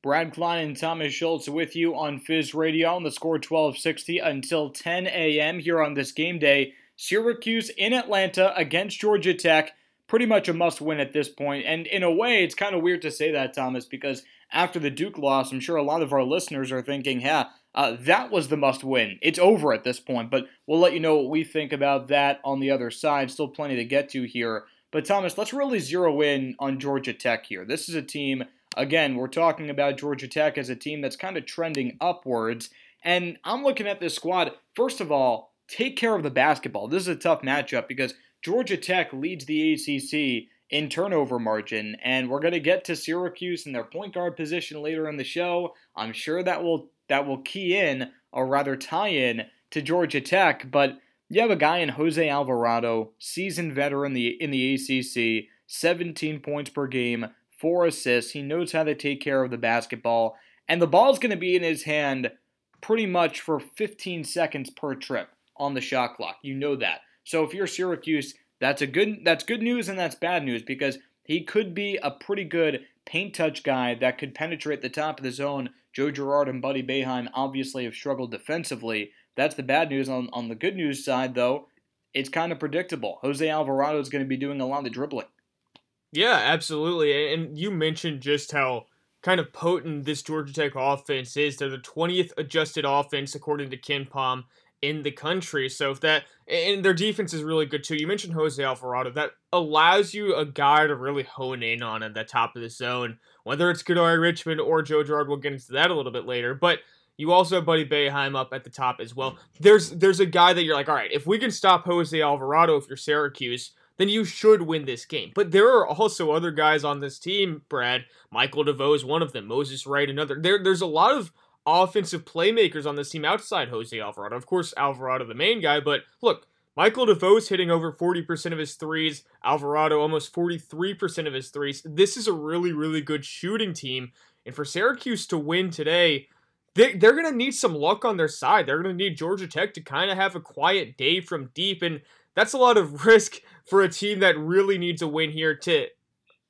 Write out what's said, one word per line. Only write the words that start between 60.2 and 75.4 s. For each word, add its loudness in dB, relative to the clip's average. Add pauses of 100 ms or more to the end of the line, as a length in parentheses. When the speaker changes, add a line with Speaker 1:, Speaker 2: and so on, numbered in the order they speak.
Speaker 1:
and 2
the 4
ball's 6
gonna 0
be 0
in 2
his -2
hand -2 (480)
pretty 0
much 0
for -2
fifteen -8
seconds -2
per -8
trip -8 (280)
on -4
the -4
shot -2
clock. -10
You -10
know -2
that. -2 (220)
So -2
if -4
you're -4
Syracuse, -4 (260)
that's 0
a -2
good, 0
that's 2
good -4
news 0
and -6
that's -4
bad -2
news, -4
because -4 (260)
he -2
could -2
be -4
a -2
pretty -6
good 0 (240)
paint -6
touch -2
guy 0
that 0
could -12
penetrate -8
the -6
top -6
of -14
the -6
zone. -6 (240)